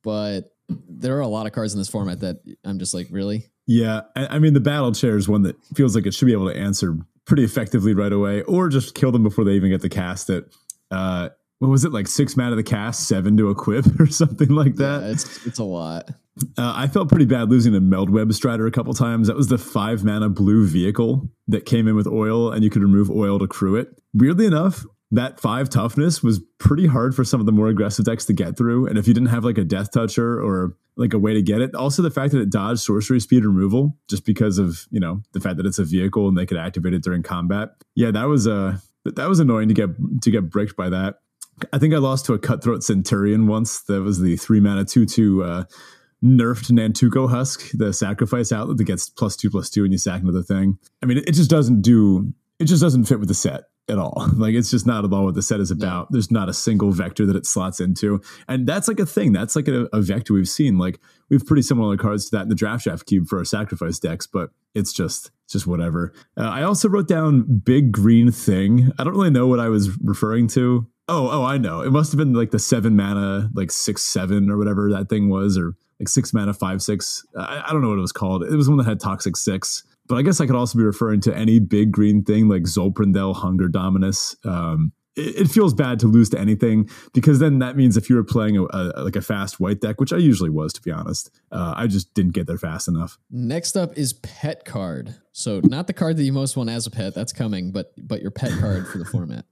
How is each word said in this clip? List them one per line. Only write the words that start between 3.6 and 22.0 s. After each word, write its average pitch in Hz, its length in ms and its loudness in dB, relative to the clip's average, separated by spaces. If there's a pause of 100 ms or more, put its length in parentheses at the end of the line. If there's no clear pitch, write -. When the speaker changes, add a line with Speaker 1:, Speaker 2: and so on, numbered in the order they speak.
Speaker 2:
Yeah, 113 360 2 (140)
I, 139 200 -6
I - 20 0
mean, 156 160 6
the 139 60 6
Battle 139 320 0
Chair 113 260 0
is 95 100 0
one 104 140 2
that 92 140 0 (180)
feels 127 200 2
like 104 120 0
it 98 80 -2
should 131 120 2
be 123 60 6
able 95 160 0
to - 80 -6
answer 95 400 -2 (300)
pretty 143 180 4
effectively 107 480 0
right 101 200 0
away, 101 320 0
or 180 260 2
just 135 240 -2
kill 131 180 2
them 117 100 2
before 107 220 2
they 98 80 2
even 98 160 2
get 95 140 0
to 92 80 -4
cast 92 400 -6
it. 87 160 -4 (440)
Uh, 92 380 -4 (300)
what 131 100 0
was 135 180 4
it, 160 60 -2
like, 101 140 -4
six - 300 -2
mana 120 180 0
to 110 80 0
cast, 107 460 -4
seven 98 300 2
to 104 120 4
equip, 107 420 0
<laughs> - 60 -6
or 156 80 6
something 151 440 2
like 147 260 4
that? 139 260 -2
Speaker 1:
Yeah, 101 80 -6
it's, - 360 -8
it's 120 120 -8
a 113 60 -4
lot. 85 460 -8 (480)
Speaker 2:
Uh, 120 180 -4
I 131 100 -2
felt 175 220 0
pretty 156 160 8
bad 117 260 2
losing 120 220 6
to 95 80 4
Meldweb 98 540 2
Strider 117 320 -2
a 110 40 2
couple 120 240 -2
times. 117 340 0
That 113 80 0
was 139 120 0
the 120 100 2
five 107 460 -4
mana 107 240 0
blue 101 380 4
vehicle 104 640 0 (180)
that 104 160 -2
came 113 240 2
in 107 80 2
with 101 100 0